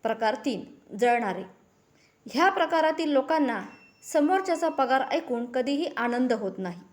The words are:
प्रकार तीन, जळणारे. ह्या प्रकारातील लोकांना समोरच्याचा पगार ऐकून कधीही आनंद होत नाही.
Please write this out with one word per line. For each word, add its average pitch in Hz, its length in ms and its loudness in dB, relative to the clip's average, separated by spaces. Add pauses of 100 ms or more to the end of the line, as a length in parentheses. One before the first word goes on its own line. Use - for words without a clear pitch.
प्रकार 220 320 0
तीन, 233 280 -4 (340)
जळणारे. 220 460 2 (800)
ह्या 330 240 2
प्रकारातील 320 600 0
लोकांना 277 520 2 (420)
समोरच्याचा 330 680 2
पगार 269 420 2
ऐकून 247 340 -2
कधीही 262 520 -2
आनंद 240 360 0
होत 196 240 -4
नाही. 180 240 -6 (120)